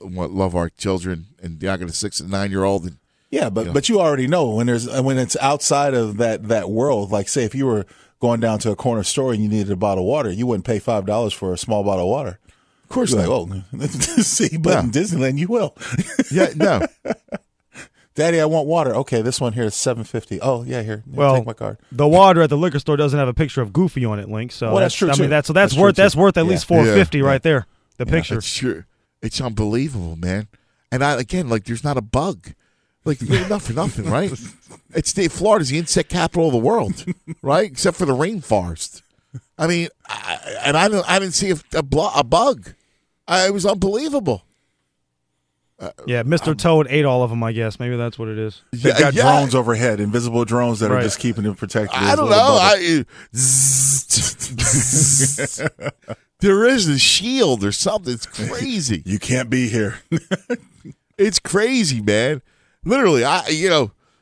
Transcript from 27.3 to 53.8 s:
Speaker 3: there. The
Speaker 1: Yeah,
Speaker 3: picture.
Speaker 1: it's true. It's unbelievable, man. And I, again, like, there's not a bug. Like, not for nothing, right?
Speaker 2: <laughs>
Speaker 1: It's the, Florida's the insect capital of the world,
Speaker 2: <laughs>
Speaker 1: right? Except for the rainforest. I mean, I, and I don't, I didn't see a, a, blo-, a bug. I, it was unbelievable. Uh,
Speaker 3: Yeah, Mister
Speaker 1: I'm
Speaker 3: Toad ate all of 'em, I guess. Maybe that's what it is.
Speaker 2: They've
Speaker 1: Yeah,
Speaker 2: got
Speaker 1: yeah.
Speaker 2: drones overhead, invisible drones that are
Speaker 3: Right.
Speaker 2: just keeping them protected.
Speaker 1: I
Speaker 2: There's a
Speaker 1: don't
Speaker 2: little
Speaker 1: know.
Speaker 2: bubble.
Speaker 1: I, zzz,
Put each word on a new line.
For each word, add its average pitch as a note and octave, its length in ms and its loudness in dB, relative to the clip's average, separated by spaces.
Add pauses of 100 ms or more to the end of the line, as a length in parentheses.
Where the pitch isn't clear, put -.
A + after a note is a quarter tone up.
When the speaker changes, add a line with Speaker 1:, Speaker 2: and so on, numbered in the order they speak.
Speaker 3:
there. C#3 240 2 (300)
The B2 100 -4
Speaker 1:
Yeah, - 60 -4
Speaker 3:
picture. D#3+ 260 0
Speaker 1:
it's - 160 -6
true. F#2 300 -4 (360)
It's - 200 -6
unbelievable, A2 760 -4
man. F#2 320 -4 (460)
And B2 100 0
I, C#3+ 180 0
again, E3+ 280 -4
like, A2+ 160 -2
there's A#2 180 -8
not D3 140 -2
a A#2 60 -4
bug. C3 500 -6 (520)
Like, D3+ 160 -4 (300)
not G3+ 120 -2
for A2+ 100 -8
nothing, A#2 360 -4
right? D#3 240 -2
Speaker 2:
<laughs> - 80 -12 (540)
Speaker 1:
It's - 180 -2
the, F#3 160 0
Florida's F#3+ 420 2
the C#3+ 80 -2
insect E3+ 300 -2
capital E3 380 0
of C#3 60 2
the A#2+ 60 4
world, D#3+ 460 0 (200)
Speaker 2:
<laughs> - 180 -14
Speaker 1:
right? D#3+ 280 2
Except E3 280 -2
for F3 80 -2
the C3+ 80 2
rainforest. B2 880 -4 (560)
I D#3 80 0
mean, E3+ 220 0 (180)
I, G#2 320 -10 (260)
and C#3+ 120 0
I F#3+ 120 4
don't, G3+ 220 -2
I F#3+ 80 4
didn't F#3+ 160 -4
see G3 160 -2
a, E3 60 0 (180)
a, D3+ 80 0
blo-, D3 340 0
a C3+ 80 2
bug. E3+ 480 0 (560)
I, F#3 200 2
it G3+ 40 0
was G3 140 -2
unbelievable. G3 800 0 (1300)
Uh, - 120 -12 (160)
Speaker 3:
Yeah, A#2+ 160 -2
Mister D#3 300 0
Speaker 1:
I'm C#3+ 40 -2
Speaker 3:
Toad D#3 320 4
ate D3 160 2
all B2+ 180 2
of A#2 80 0
'em, A#2 120 -2
I A2+ 100 -2
guess. A2 260 -4
Maybe B2 180 -4
that's A#2+ 220 -6
what A2+ 100 -8
it A2 100 -8
is. A2 240 -8 (100)
Speaker 2:
They've B2 140 -8
Speaker 1:
Yeah, - 120 4
Speaker 2:
got C#3+ 160 4
Speaker 1:
yeah. A#3 100 2
Speaker 2:
drones C#3 300 4
overhead, A#2 460 2
invisible A#2 460 0
drones A#2+ 340 0
that G#2+ 100 2
are - 40 2
Speaker 3:
Right. B2 80 2
Speaker 2:
just A2 160 -2
keeping A#2 260 -2
them G#2 120 -2
protected. G#2+ 420 -4
Speaker 1:
I - 20 0
Speaker 2:
There's - 140 4
a - 20 2
Speaker 1:
don't D4+ 140 0
Speaker 2:
little G#3+ 140 6
Speaker 1:
know. C#4 100 4
Speaker 2:
bubble. G3+ 60 6
Speaker 1:
I, F3 440 4 (320)
zzz, C3+ 680 2 (540)